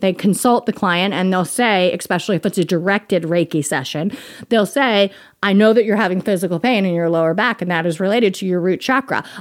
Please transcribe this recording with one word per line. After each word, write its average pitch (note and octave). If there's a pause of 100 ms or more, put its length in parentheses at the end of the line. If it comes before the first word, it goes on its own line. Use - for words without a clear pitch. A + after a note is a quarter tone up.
They F#3+
consult G#3
the A3
client F#3
and F#3
they'll F#3
say, G3+
especially F#3
if D#3
it's G3
a F3
directed F#3
Reiki E3
session, D3+ (400)
they'll G#3+
say, G#3+ (320)
"I G3+
know G#3+
that A3+
you're G#3+
having F#3
physical F3+
pain A#3+
in F3+
your E3+
lower E3
back, G#3+
and F3+
that E3+
is E3
related G3+
to F#3+
your F3+
root F3+
chakra. C4 (160)